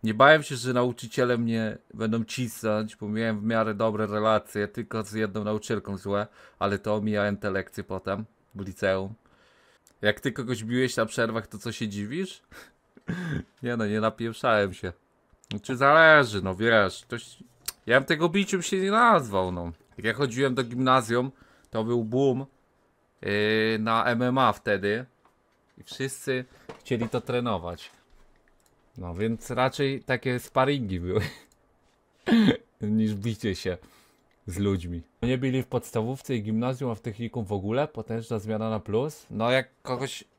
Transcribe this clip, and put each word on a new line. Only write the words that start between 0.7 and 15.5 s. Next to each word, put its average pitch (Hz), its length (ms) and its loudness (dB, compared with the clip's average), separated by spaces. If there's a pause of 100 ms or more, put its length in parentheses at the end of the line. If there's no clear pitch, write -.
nauczyciele 123 640 0
mnie 113 400 -2 (160)
będą 110 300 -2
cisnąć, 110 720 -4
bo 104 140 -8
miałem 110 300 -2
w 101 40 -8
miarę 113 300 0
dobre 107 340 0
relacje, 107 600 2
tylko 110 360 -6
z 101 100 -12
jedną 107 300 -2
nauczycielką 107 540 -4
złe, 101 300 -2 (320)
ale 101 200 0
to 104 160 -2
omijałem 104 420 0
te 101 140 -4
lekcje 95 320 -6
potem 98 420 -6 (300)
w 98 120 -8
liceum. 95 460 -2 (880)
Jak 104 180 2
ty 135 120 -2
kogoś 117 320 -6
biłeś 123 320 0
na 113 100 2
przerwach, 113 420 -4
to - 100 -16
co, 117 140 -8
się 110 160 -6
dziwisz? 110 540 -6 (560)
<laughs> - 680 -8
Nie 120 140 -4
no, 110 100 -2
nie 107 140 0
napieprzałem 110 720 0
się. 90 200 -10 (580)